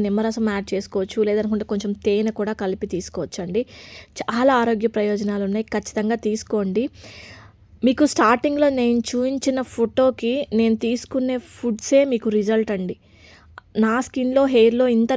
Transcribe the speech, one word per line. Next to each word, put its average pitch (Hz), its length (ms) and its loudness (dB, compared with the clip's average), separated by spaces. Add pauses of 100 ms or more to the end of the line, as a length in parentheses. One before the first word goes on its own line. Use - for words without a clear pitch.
నిమ్మరసం 220 480 -2
యాడ్ 202 200 -4
చేసుకోవచ్చు, 196 440 -4 (120)
లేదనుకుంటే 214 440 -2
కొంచెం 202 180 -4 (140)
తేనె 214 340 0
కూడా 214 220 -4
కలిపి 196 340 -4
తీసుకోవచ్చండి. 175 680 -6 (580)
చాలా 254 400 2
ఆరోగ్య 226 340 0
ప్రయోజనాలు 208 540 -2
ఉన్నాయి, 220 260 -4
ఖచ్చితంగా 220 520 -2
తీసుకోండి. 208 580 -2 (1000)
మీకు 262 200 4 (100)
స్టార్టింగ్లో 285 540 2 (120)
నేను 240 200 2 (100)
చూపించిన 262 500 -2 (140)
ఫోటోకి 240 600 2 (260)
నేను 226 240 4
తీసుకునే 254 520 -2 (180)
ఫుడ్సే 240 480 2 (100)
మీకు 233 180 -2
రిజల్ట్ 214 460 0
అండి. 185 200 -6 (880)
నా 220 100 2 (140)
స్కిన్‌లో, 262 360 0 (100)
హెయిర్‌లో 233 340 6 (100)
ఇంత 233 200 2